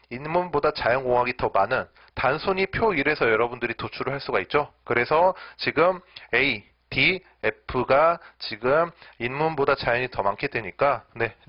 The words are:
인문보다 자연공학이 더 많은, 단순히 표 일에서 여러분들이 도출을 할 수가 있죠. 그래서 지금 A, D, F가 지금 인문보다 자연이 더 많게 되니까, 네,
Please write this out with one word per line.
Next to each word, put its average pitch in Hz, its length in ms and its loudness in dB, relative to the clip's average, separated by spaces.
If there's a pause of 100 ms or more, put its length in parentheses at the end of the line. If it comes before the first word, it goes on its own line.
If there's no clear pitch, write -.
(100)
인문보다 151 600 -2
자연공학이 123 640 0
더 113 160 -2
많은, 104 340 0 (280)
단순히 185 520 0
표 220 280 0
일에서 143 360 2
여러분들이 117 440 0
도출을 - 380 -6
할 139 80 -8
수가 117 200 -2
있죠. 143 320 -2 (120)
그래서 151 500 2 (240)
지금 170 420 0 (320)
A, 117 320 0 (260)
D, 165 300 0 (220)
F가 135 760 2 (200)
지금 135 520 0 (280)
인문보다 139 560 0
자연이 127 340 0
더 - 140 -4
많게 101 260 -2
되니까, 117 540 -2 (120)
네, 117 200 -2 (140)